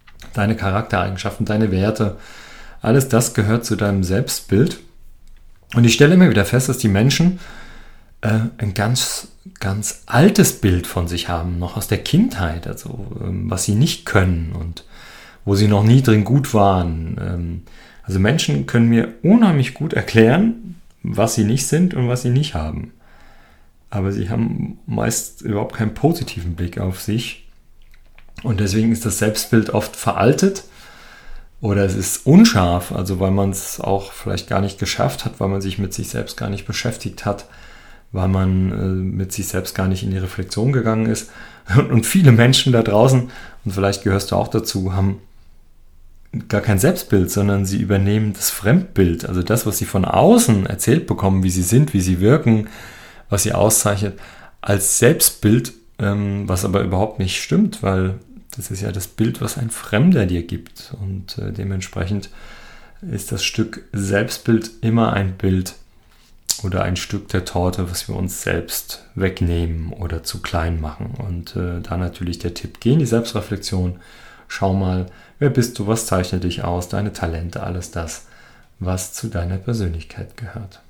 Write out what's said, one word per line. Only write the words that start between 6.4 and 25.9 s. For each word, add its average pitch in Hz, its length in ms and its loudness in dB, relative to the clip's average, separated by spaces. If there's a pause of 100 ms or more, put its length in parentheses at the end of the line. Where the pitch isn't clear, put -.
fest, 131 240 0
dass 131 100 -2
die 117 100 2
Menschen, 139 500 2 (840)
äh, 110 200 2 (180)
ein 98 160 -4
ganz, - 540 -2 (320)
ganz 101 460 -6
altes - 540 4
Bild 90 260 2
von 85 220 -2
sich 87 200 -6
haben, 87 300 -4
noch 87 180 -6
aus 104 120 -6
der 98 100 0
Kindheit, 95 680 0
also, - 400 -10 (160)
ähm, 92 280 -4
was 95 140 -2
sie 104 100 0
nicht 135 320 2
können 87 520 2
und 82 260 -10 (600)
wo 101 100 2
sie 104 140 4
noch 104 160 4
nie 123 180 8
drin 110 220 4
gut 135 300 2
waren. 90 680 2
Ähm, 85 420 -6 (400)
also 95 160 -2
Menschen 139 480 2
können 117 220 4
mir 117 340 2
unheimlich 180 520 4
gut - 180 -6
erklären, 180 840 2 (280)
was 107 300 0
sie 110 100 2
nicht 117 220 0
sind 180 280 2
und 123 140 0
was 127 140 -2
sie 123 80 0
nicht 143 240 0
haben. 78 380 -6 (1000)
Aber 98 200 -2
sie 95 200 -2
haben - 560 -4
meist - 560 -4
überhaupt 104 340 -4
keinen 107 180 -2